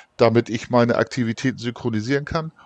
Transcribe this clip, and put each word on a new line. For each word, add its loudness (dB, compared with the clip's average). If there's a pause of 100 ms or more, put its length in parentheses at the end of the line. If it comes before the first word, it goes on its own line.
(160)
damit 4
ich -6
meine 4
Aktivitäten -2
synchronisieren -4
kann. -6 (140)